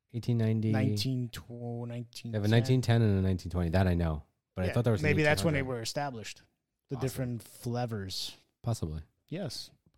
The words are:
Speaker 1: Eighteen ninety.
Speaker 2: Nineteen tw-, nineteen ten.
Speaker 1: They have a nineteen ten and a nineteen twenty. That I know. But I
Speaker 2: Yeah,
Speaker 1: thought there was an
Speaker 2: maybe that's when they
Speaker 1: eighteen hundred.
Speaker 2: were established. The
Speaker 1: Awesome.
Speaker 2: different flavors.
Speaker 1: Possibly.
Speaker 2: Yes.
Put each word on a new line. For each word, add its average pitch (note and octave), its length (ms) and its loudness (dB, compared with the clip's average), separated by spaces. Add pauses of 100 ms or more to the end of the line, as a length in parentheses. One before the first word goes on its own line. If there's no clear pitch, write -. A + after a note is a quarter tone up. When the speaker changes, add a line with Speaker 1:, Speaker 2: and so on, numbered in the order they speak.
(140)
Speaker 1:
Eighteen A#2+ 240 0
ninety. A2 340 2
Speaker 2:
Nineteen A2 580 0
tw-, A#2+ 560 -10
nineteen A#2+ 440 -12
ten. - 20 -4
Speaker 1:
They G#2+ 60 0
have G2+ 60 2
a G#2 40 2
nineteen A#2+ 340 6
ten A#2 200 4
and G2+ 160 6
a F#2+ 80 4
nineteen F#2 240 0
twenty. F2 200 0
That F#2 180 4
I F2 60 4
know. D#2+ 280 0 (320)
But F#2 80 -4
I F2+ 60 0
Speaker 2:
Yeah, - 60 -2
Speaker 1:
thought B2 100 0
there A#2 80 4
was D3+ 100 0
an D3+ 60 2
Speaker 2:
maybe D3+ 140 2
that's D3 220 2
when D#3 100 2
they C#3 60 0
Speaker 1:
eighteen C3+ 60 -4
hundred. B2+ 100 -6
Speaker 2:
were A#2 60 -8
established. B2+ 600 -8 (460)
The C#3 80 -6
Speaker 1:
Awesome. C3+ 100 -2
Speaker 2:
different B2 360 -4
flavors. A2+ 920 -6 (260)
Speaker 1:
Possibly. D#2+ 380 -4 (280)
Speaker 2:
Yes. E3 420 -10 (280)